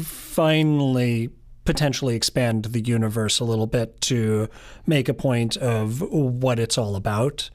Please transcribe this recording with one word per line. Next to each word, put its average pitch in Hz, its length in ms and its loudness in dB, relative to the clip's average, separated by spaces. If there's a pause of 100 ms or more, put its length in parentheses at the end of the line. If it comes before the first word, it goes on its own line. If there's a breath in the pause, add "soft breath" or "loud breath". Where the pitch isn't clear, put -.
finally 143 1300 2 (340)
potentially 139 500 0
expand 113 500 0
the 113 160 -4
universe 110 580 0
a 127 40 -2
little 113 240 0
bit 113 340 -2
to 110 460 0 (380 loud breath)
make 147 240 2
a - 40 2
point 117 440 0
of 113 440 -2
what 127 580 0
it's 113 180 0
all 104 180 0
about. 110 600 -2